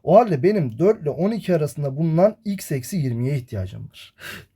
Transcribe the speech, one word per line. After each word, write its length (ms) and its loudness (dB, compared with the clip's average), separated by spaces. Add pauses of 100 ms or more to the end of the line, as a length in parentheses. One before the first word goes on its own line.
O 120 6
halde 280 4
benim 360 0
dört 220 2
ile 80 -4
on 220 -2
iki 240 -2
arasında 420 -4
bulunan 380 2 (100)
x 260 -8
eksi 260 -4
yirmiye 400 -2
ihtiyacım 520 -8
var. 240 -20 (420)